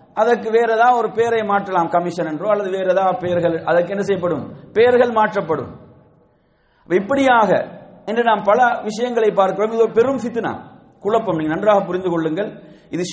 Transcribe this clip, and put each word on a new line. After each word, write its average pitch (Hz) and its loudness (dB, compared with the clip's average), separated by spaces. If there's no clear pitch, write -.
அதற்கு 220 0
வேற 226 2
ஏதாவது 240 4
ஒரு 220 -2
பெயரை 226 0
மாற்றலாம், 190 0
கமிஷன் 175 -2
என்றோ 156 -6
அல்லது 202 0
வேற 185 0
ஏதாவது 185 0
பெயர்கள், 170 -2
அதற்கு 175 0
என்ன 202 -4
செய்யப்படும்? 170 -4
பெயர்கள் 240 4
மாற்றப்படும். 202 -2
அப்ப 170 -4
இப்படியாக 233 2
என்று 226 -2
நாம் 220 2
பல 233 2
விஷயங்களை 226 -2
பார்க்கிறோம். 196 0
இது 226 2
ஒரு 220 0
பெரும் 254 2
ஃபித்னா, 214 -6
குழப்பம். 208 -2
நீங்க 156 -2
நன்றாக 196 2
புரிந்து 180 -4
கொள்ளுங்கள். 165 -4
இது 170 -4